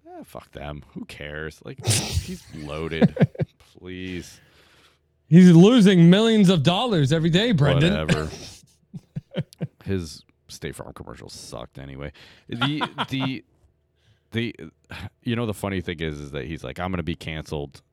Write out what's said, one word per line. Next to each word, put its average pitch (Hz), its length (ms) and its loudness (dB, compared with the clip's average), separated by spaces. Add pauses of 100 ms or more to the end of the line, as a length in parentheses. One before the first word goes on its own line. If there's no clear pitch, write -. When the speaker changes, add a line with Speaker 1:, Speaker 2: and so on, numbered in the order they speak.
Speaker 1:
Eh, 349 160 -18
fuck - 280 -20
them. 73 320 -14 (100)
Who - 120 -14
cares? 76 580 -14
Like, - 220 -16
Speaker 2:
<laughs> - 0 -
Speaker 1:
he's - 580 -6 (120)
loaded. 78 600 -2 (600)
Please. 92 640 -12 (880)
Speaker 2:
He's 180 240 10
losing 180 580 8
millions 214 400 6
of 175 140 2
dollars 175 500 0
every 165 160 0
day, 208 220 2
Brendan. 143 420 2 (140)
Speaker 1:
Whatever. 78 220 -2 (760)
Speaker 2:
<laughs> - 800 -12
Speaker 1:
His 90 380 -8 (240)
State - 280 -14
Farm - 180 -16
commercial - 360 -18
sucked - 480 -18
anyway. 69 340 -14 (360)
The, 135 360 -6 (260)
the, 131 340 -6 (480)
Speaker 2:
<laughs> - 400 -20
Speaker 1:
the, 113 240 -6 (680)
you 117 120 -4
know, 120 100 -4
the 107 80 -4
funny 98 280 -6
thing 85 200 -10
is, 78 180 -6
is 71 120 -14
that 69 140 -10
he's 73 180 -12
like, 64 160 -12
"I'm 90 120 -6
gonna 87 120 -6
be 82 120 -6
canceled 76 680 -12 (120)